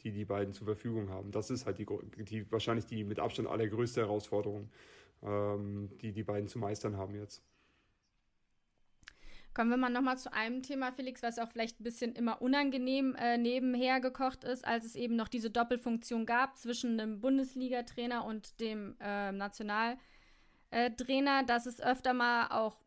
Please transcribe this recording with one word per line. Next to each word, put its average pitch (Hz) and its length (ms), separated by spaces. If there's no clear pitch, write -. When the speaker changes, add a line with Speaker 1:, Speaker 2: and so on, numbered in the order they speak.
Speaker 1:
die 113 100
die 101 140
beiden 101 260
zur 101 140
Verfügung 107 420
haben. 95 220
Das 107 180
ist 123 160
halt 101 140
die 107 80
gro-, - 160
die, 107 340
wahrscheinlich 113 320
die 110 200
mit 104 140
Abstand - 300
allergrößte 113 540
Herausforderung, 104 640
ähm, 101 680
die 110 100
die 107 100
beiden 104 260
zu 120 100
meistern 104 400
haben 95 160
jetzt. 104 280
Speaker 2:
Kommen 233 160
wir 247 60
mal 254 120
nochmal 254 300
zu 254 140
einem 240 300
Thema, 269 300
Felix, 254 300
was 233 160
auch 233 100
vielleicht 226 320
ein 208 40
bisschen 233 280
immer 233 300
unangenehm, 269 760
äh, 240 220
nebenher 254 640
gekocht 262 440
ist, 247 200
als 226 200
es 226 100
eben 233 220
noch 226 120
diese 226 220
Doppelfunktion 233 760
gab 254 320
zwischen 233 420
einem 220 200
Bundesliga-Trainer 247 1040
und 220 360
dem, 214 400
äh, 202 320
National-, 208 640
äh, 240 200
Trainer, 269 520
dass 240 240
es 240 140
öfter 254 320
mal 240 360
auch, 220 380